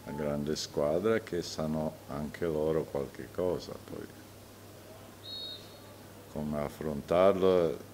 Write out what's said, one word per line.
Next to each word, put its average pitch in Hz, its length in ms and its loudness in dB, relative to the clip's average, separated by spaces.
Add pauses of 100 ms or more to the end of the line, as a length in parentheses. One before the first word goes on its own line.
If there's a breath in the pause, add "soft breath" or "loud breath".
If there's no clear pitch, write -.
una 80 120 -6
grande 73 400 0
squadra 87 640 2
che 87 240 -2
sanno 78 540 -2 (100)
anche 73 380 -4
loro 78 380 4
qualche 69 480 -4
cosa. 87 400 0
Poi - 360 -10 (2250)
come 76 260 -2
affrontarlo 85 1200 6 (160)